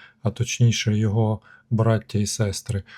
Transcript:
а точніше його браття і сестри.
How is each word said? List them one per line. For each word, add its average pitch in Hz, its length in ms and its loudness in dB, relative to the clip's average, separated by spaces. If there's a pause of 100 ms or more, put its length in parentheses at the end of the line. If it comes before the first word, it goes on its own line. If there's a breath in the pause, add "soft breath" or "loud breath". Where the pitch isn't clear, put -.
(240 loud breath)
а 104 80 0
точніше 110 680 0
його 107 440 0 (280 loud breath)
браття 110 500 0
і 104 60 0
сестри. 98 580 -4 (140 loud breath)